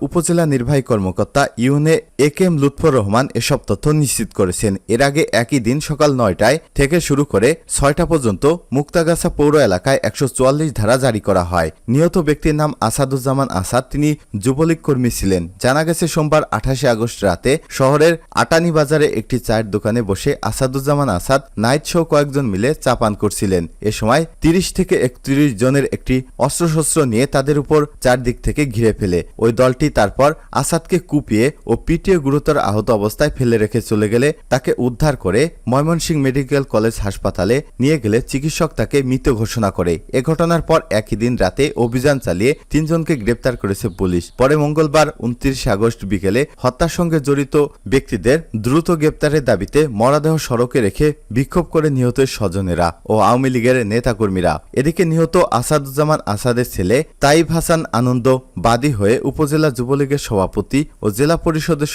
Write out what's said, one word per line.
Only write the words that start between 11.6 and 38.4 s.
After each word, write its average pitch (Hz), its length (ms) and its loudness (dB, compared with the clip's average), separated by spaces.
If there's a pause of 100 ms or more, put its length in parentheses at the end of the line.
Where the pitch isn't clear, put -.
নিহত 165 220 2 (120)
ব্যক্তির 151 340 0
নাম 151 100 0 (160)
আসাদুজ্জামান 135 600 -2 (140)
আসাদ, 120 300 -2
তিনি 147 180 0 (340)
যুবলীগ 160 440 0
কর্মী 127 300 0
ছিলেন। 92 240 0 (220)
জানা 135 240 2
গেছে, 170 200 -2
সোমবার 151 360 0 (140)
আঠাশে 127 360 -2
আগস্ট 113 340 -4
রাতে 92 240 0 (260)
শহরের 147 360 4 (180)
আটানি 165 400 2
বাজারে 151 360 2 (120)
একটি 123 200 -2
চায়ের 113 320 -2
দোকানে 107 300 -2
বসে 98 300 -2 (100)
আসাদুজ্জামান 135 680 -2
আসাদ, 135 320 0 (160)
নাহিদ 123 280 0
সহ 175 180 0
কয়েকজন 147 420 0
মিলে 104 240 0 (120)
চা 127 140 0
পান 110 200 0
করছিলেন। 95 480 -2 (180)
এ 107 100 -2
সময় 123 320 0 (180)
তিরিশ 170 320 2
থেকে - 220 0 (100)
একত্রিশ 139 540 0
জনের 135 340 2
একটি - 220 -2 (220)
অস্ত্রশস্ত্র 156 680 0
নিয়ে 120 220 2
তাদের 147 320 0
উপর 151 200 2 (220)
চারদিক 123 400 0
থেকে - 240 -2
ঘিরে 113 280 0
ফেলে। 90 260 -2 (180)
ওই 113 160 2
দলটি 127 360 2
তারপর 127 400 2 (300)
আসাদকে 165 400 -2
কুপিয়ে 123 460 0 (200)
ও 113 80 -2 (100)
পিটিয়ে 170 360 0
গুরুতর 143 380 0 (120)
আহত 107 200 -2
অবস্থায় 107 460 0
ফেলে 120 220 0
রেখে 107 240 0
চলে 107 280 0
গেলে 123 180 2 (220)
তাকে 131 280 -2
উদ্ধার 123 400 0
করে 98 240 0 (260)
ময়মনসিংহ 151 560 0
মেডিকেল 135 400 0 (100)
কলেজ 113 220 0 (100)
হাসপাতালে 98 500 -2 (240)
নিয়ে 147 240 2
গেলে 107 140 2 (120)
চিকিৎসক 151 400 -2 (100)